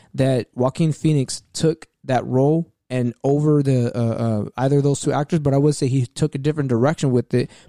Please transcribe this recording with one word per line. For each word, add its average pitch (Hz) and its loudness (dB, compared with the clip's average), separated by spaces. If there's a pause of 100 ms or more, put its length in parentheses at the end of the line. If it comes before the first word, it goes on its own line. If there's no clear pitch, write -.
(140)
that 131 0
Joaquin 135 0
Phoenix 147 -2 (100)
took - -2 (160)
that 127 -2
role 139 0 (200)
and 123 -2 (120)
over 147 2
the, 127 2
uh, 120 -2
uh, 113 -2 (100)
either 135 2
of 139 2
those 143 0
two 151 -2
actors, 147 -2
but 139 0
I 139 2
would 147 2
say 139 -2
he 127 0
took - -4
a 147 -6
different 147 -2
direction 131 0
with 123 0
it. 123 -2 (180)